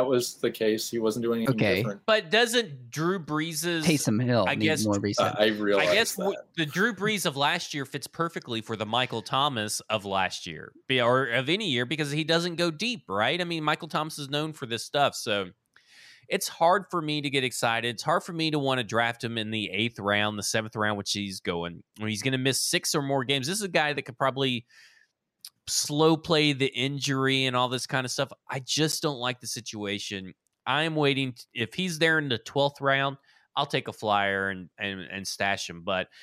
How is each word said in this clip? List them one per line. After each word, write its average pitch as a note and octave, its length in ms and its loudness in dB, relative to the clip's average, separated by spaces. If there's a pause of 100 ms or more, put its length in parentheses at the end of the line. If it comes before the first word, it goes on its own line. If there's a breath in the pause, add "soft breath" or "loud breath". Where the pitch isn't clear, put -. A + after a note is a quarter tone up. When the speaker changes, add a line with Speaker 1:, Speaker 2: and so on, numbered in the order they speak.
Speaker 1:
was B2 280 2
the - 160 0
case, A2 400 2
he A#2 80 -2
wasn't A2 240 2
doing A#2 220 2
anything A2+ 100 4
Speaker 2:
Okay. G#2 220 4
Speaker 1:
different. G#2 280 -2
Speaker 3:
But G#3+ 260 2
doesn't G#3+ 600 2
Drew E3+ 300 0
Brees's D#3 680 -2
Speaker 2:
Taysom B2+ 360 2
Hill A#2+ 260 4
Speaker 3:
I - 80 0
Speaker 2:
needs - 260 2
Speaker 3:
guess - 20 0
Speaker 2:
more G2+ 160 2
reset. G2+ 340 2
Speaker 1:
Uh, - 40 -8
I G#2 80 6
realize G#2 420 2
Speaker 3:
I F2 60 4
guess A3+ 220 2
Speaker 1:
that. F#3+ 60 -6
Speaker 3:
w-, F#3+ 140 0 (200)
the E3 100 0
Drew F#3+ 260 0
Brees G3+ 340 -2
of C#3+ 100 0
last D3+ 360 0
year C#3+ 120 -4
fits - 240 -8
perfectly C#3 520 -4
for A2+ 140 -6
the G#2 100 -4
Michael A#2 380 -2
Thomas C3 560 -2 (100)
of A2 160 -2
last F#2+ 440 -2
year, D2+ 240 -14 (160)
be-, B2+ 120 2
or B2+ 260 4
of B2 220 0
any G3 220 0
year, B2 160 2
because D3 240 -4
he D#3 140 -2
doesn't E3 320 0
go F3 160 0
deep, G#3 360 -6
right? A2+ 320 0
I F3+ 40 -2
mean, E3+ 180 -4
Michael D#3 260 -2
Thomas D#3 300 -4
is C#3+ 100 -10
known D3+ 240 -2
for C#3+ 140 -10
this A2+ 180 -6
stuff, C#3+ 300 2
so G2+ 360 -2 (800 soft breath)
it's F#3+ 200 -2
hard F#3 420 4
for F3 100 -2
me D3+ 220 -2
to C#3+ 80 -4
get C3 140 2
excited. A#2 440 0
It's A#2 140 -6
hard F#3 220 0
for F#3+ 80 -10
me D#3+ 180 -2
to D3+ 80 0
wanna C3 260 0
draft A2+ 380 0
him A#2 160 -4
in A2 140 -4
the G#2+ 180 -2
eighth G#2+ 300 -2
round, G#2 380 2
the G2+ 40 -6
seventh A2 320 -2
round, G#2+ 240 0
which G2 140 -6
he's G2 280 -4
going, E2+ 440 -4 (140)
when G#2+ 120 -4
he's G#2 120 -4
gonna C3 140 0
miss B2+ 240 0
six - 360 -2
or D3 60 0
more C#3 200 -2
games. B2+ 240 -2
This F#3+ 120 -2
is A3 60 -4
a G3 40 -6
guy D#3 240 0
that C3+ 100 -6
could - 160 -14
probably C3 480 0 (1000 soft breath)
slow D#3+ 500 4
play D3+ 360 4
the C3+ 140 2
injury C3+ 800 0
and B2+ 100 0
all B2 140 2
this B2 180 -4
kind C3 180 -2
of B2+ 60 -6
stuff. - 220 -4 (160)
I - 100 -6
just D3 460 0
don't D3 140 -2
like B2 220 -4
the A#2 60 -16
situation. G2+ 880 -6 (320)
I'm D#3 300 0
waiting C3+ 380 0
t-, - 100 -20 (100)
if A#2 200 -4
he's F3+ 260 -4
there D#3+ 180 6
in D3 100 0
the A#2 100 0
twelfth C#3 420 0
round, C#3 380 0 (360 soft breath)
I'll C#3 120 0
take C#3 200 -2
a A2 60 -6
flyer G2+ 560 2
and, F#2 200 -6 (100)
and, G2 240 -4
and F#2 260 -10
stash G2 420 -2
him. E2+ 120 -12
But F#2 260 -2 (140 soft breath)